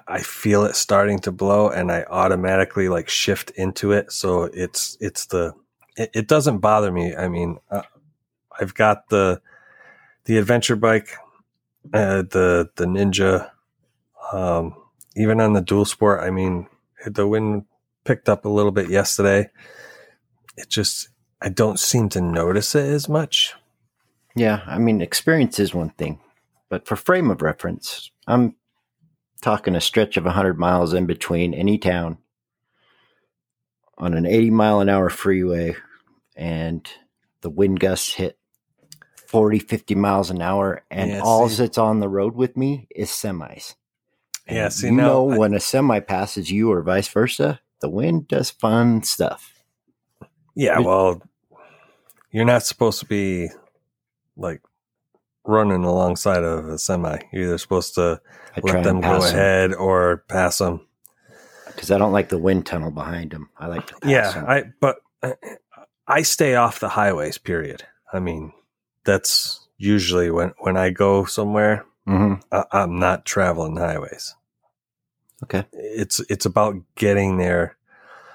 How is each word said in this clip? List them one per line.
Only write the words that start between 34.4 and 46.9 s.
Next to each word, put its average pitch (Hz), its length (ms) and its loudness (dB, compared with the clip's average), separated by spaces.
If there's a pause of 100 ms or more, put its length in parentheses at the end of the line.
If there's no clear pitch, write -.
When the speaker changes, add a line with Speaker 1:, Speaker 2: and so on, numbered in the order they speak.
Speaker 2:
mile 107 300 4
an 98 100 4
hour 95 200 4
freeway, 90 680 0 (600)
and 82 520 -6 (540)
the 85 80 -10
wind 92 300 0
gusts 92 340 -2
hit - 240 -6 (880)
forty, 107 320 4
fifty - 360 -4
miles 98 340 0
an 90 120 -6
hour, 95 480 -2
and 95 220 -4
Speaker 1:
Yeah, 101 120 -6
Speaker 2:
all 113 260 4
Speaker 1:
see. 113 140 0
Speaker 2:
that's 110 140 -2
on 110 220 2
the 101 100 -2
road 98 260 -2
with 123 220 -2
me 135 380 -4
is - 140 -6
semis. - 680 -10 (720)
And 113 100 -6
Speaker 1:
Yeah, 104 120 0
see, 101 180 -6
Speaker 2:
you 117 60 4
Speaker 1:
now 135 140 6
Speaker 2:
know, 135 240 4
Speaker 1:
I 117 60 2
Speaker 2:
when 107 160 4
a 98 60 2
semi 135 400 2
passes 95 520 -6
you 107 200 2
or 87 100 0
vice 92 260 0